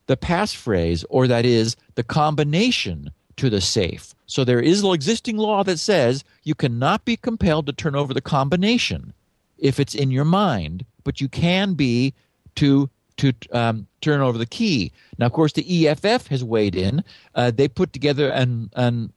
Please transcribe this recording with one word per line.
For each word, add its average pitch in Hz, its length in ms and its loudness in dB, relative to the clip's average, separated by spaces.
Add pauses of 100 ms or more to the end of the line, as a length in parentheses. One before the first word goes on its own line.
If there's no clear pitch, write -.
the 131 100 0
passphrase, 95 920 -2
or 127 160 2
that 120 180 2
is, 117 300 2 (220)
the 120 80 -2
combination 151 1080 0 (260)
to 127 140 0
the 101 100 2
safe. - 540 -2 (120)
So - 180 -2
there 120 160 2
is 185 240 2
an 190 80 2
existing 214 440 -2
law 214 280 0
that 180 140 -2
says 135 440 2 (220)
you 151 100 -2
cannot 139 500 0
be 233 120 -2
compelled 165 500 0
to 139 60 -4
turn 143 240 -4
over 135 180 -2
the 135 60 -2
combination 151 920 0 (460)
if 139 220 0
it's - 160 -4
in 135 160 0
your 135 120 0
mind, 131 640 0 (160)
but - 180 -6
you 135 80 -2
can 185 460 0
be 131 400 0 (400)
to, 139 340 2 (280)
to, 135 160 2 (180)
um, 113 380 -2 (120)
turn 147 200 0
over 123 180 2
the 113 80 -4
key. 143 460 -2 (260)
Now, 120 80 2
of 120 60 0
course, 185 220 2
the 180 200 -2
E 165 140 4
F 156 160 0
F 240 240 0
has 127 160 -4
weighed 107 320 0
in. 110 260 0 (320)
Uh, 120 160 2
they 131 160 2
put - 260 -2
together 139 360 0
an, 120 460 -2
an 120 420 -2